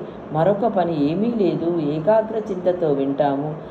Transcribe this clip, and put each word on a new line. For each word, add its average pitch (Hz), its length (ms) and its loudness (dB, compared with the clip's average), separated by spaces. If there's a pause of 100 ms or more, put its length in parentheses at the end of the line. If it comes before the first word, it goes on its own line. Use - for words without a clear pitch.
(320)
మరొక 185 340 2
పని 170 460 2
ఏమీ 208 260 0
లేదు. 170 420 0
ఏకాగ్ర 214 580 0
చింతతో 180 500 -2
వింటాము. 143 680 0 (160)